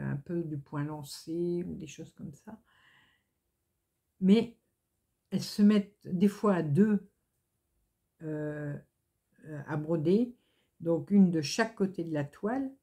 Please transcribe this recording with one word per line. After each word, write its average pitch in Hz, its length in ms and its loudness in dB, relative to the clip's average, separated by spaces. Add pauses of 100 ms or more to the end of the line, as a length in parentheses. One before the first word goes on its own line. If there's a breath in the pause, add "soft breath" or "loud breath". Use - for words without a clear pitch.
un 135 160 -4
peu 170 260 -6
du 151 160 -6
point 143 240 -8
lancé 160 840 -6
ou 165 80 -10
des 156 120 -12
choses - 280 -16
comme - 180 -14
ça. 220 280 -20 (1600 soft breath)
Mais 196 360 4 (760)
elles - 120 -4
se - 200 -2
mettent 208 460 2
des 180 180 2
fois 196 300 2
à 165 80 0
deux, 190 440 2 (1120)
euh, 151 540 -6 (680)
euh, 147 240 -12
à 156 80 -4
broder, 165 580 0 (460 soft breath)
donc 165 320 -2
une 196 180 8
de 165 100 0
chaque 220 360 -2
côté 185 260 -4
de 165 100 -6
la 147 120 -2
toile. 262 480 -6 (100)